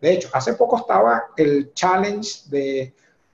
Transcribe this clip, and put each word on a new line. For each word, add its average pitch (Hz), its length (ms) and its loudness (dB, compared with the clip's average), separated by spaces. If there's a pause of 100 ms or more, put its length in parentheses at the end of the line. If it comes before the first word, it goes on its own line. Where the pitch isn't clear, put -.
De 160 120 4
hecho, - 200 -2
hace 131 220 -2
poco 240 220 2
estaba 233 500 2 (100)
el 143 360 0
challenge 196 760 -2
de 135 440 -4 (400)